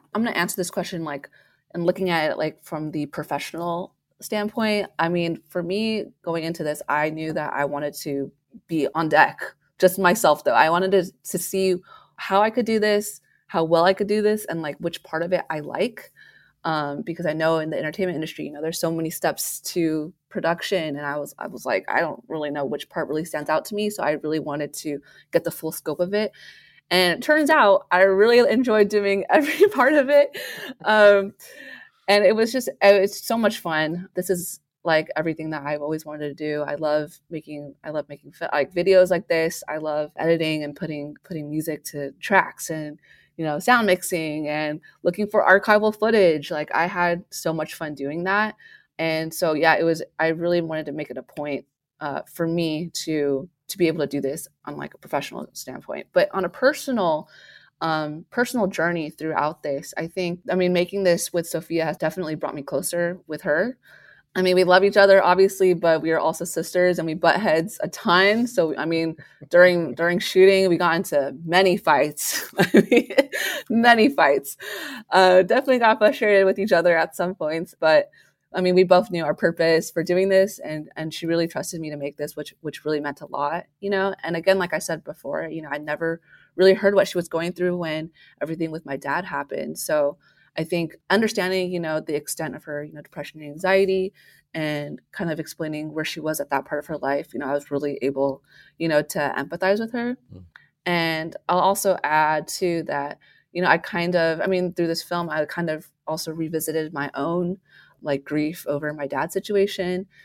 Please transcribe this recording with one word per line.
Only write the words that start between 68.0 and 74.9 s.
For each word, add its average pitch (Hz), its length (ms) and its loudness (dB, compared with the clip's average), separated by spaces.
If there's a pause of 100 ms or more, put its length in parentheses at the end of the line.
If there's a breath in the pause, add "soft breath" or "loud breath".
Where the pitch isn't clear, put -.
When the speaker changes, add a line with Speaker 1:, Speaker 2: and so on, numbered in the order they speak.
Speaker 1:
So, 165 300 -2
I 151 100 -6
mean, 165 300 -2 (340 loud breath)
during, 175 440 6
<laughs> - 20 -14
during 170 240 0
shooting, 190 480 6
we 170 100 2
got 170 180 2
into 147 480 -2
many 180 320 4
fights, - 800 0
<laughs> - 40 -8
I - 320 6
mean, - 180 4 (600 loud breath)
many 233 400 6
fights. 143 480 2 (540 loud breath)